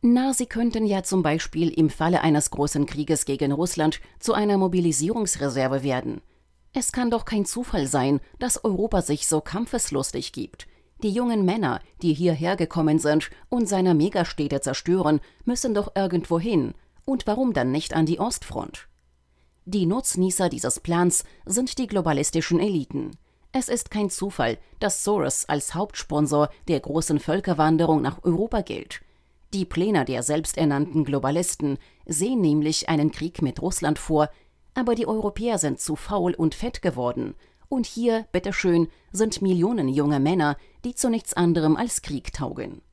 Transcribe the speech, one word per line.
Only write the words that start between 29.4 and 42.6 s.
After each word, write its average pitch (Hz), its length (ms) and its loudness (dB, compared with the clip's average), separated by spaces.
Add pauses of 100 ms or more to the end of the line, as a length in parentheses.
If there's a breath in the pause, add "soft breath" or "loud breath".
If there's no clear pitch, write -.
Die 190 120 -2
Pläne 170 400 2
der 123 180 -4
selbsternannten 151 800 0
Globalisten 143 760 -2 (280 soft breath)
sehen 208 340 0
nämlich 156 480 2
einen 151 240 2
Krieg - 300 -6
mit 127 200 -2
Russland 151 380 -2
vor, 151 300 2 (460 soft breath)
aber 240 200 2
die 226 100 -2
Europäer 214 520 -2
sind 139 240 -2
zu 151 160 -4
faul 180 360 -2
und 160 220 0
fett - 260 -8
geworden. 123 540 -2 (320 soft breath)
Und 254 180 -2
hier, 226 460 0
bitteschön, 175 560 2 (240 soft breath)
sind 214 300 0
Millionen 185 480 2
junge 143 320 2
Männer, 151 340 2 (300 soft breath)
die 247 100 -6
zu - 140 0
nichts 226 240 -4
anderem 165 420 4
als - 260 -4
Krieg - 300 -8
taugen. - 500 -8 (120)